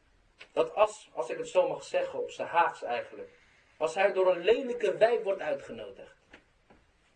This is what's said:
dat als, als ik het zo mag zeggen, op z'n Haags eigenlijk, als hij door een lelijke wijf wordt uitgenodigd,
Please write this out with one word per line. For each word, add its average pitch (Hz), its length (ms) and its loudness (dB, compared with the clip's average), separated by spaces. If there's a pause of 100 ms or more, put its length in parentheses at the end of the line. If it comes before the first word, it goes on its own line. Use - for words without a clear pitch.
(520)
dat 160 220 0
als, - 400 0
als 160 160 -6
ik - 80 -6
het 160 120 -8
zo 180 180 4
mag - 160 -6
zeggen, - 360 -4
op - 120 -6
z'n - 120 -8
Haags - 380 0
eigenlijk, - 580 -8 (380)
als 156 180 -2
hij 196 180 2
door 185 220 4
een 170 80 -8
lelijke 220 540 2
wijf 226 260 4
wordt 196 180 -2
uitgenodigd, 113 760 -10 (1000)